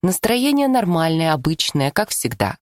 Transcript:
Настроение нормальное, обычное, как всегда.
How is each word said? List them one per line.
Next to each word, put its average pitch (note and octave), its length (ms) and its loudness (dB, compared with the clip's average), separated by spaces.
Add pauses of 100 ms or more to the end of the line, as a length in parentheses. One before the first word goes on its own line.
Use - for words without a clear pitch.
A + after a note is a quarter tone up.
Настроение B3 680 2
нормальное, E3 640 2
обычное, D3 580 -2
как G#3+ 200 -2
всегда. - 500 -4